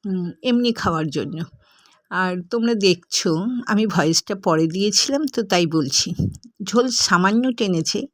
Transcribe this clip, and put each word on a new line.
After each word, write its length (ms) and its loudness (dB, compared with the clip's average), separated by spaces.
উম, 220 -2
এমনি 300 2
খাওয়ার 360 -2
জন্য। 280 -6
আর 220 -2
তোমরা 260 0
দেখছো, 540 2
আমি 180 4
ভয়েসটা 500 2
পরে 320 2
দিয়েছিলাম 600 0
তো, 160 -4
তাই 240 2
বলছি। 400 0
ঝোল 220 2
সামান্য 440 2
টেনেছে 420 -2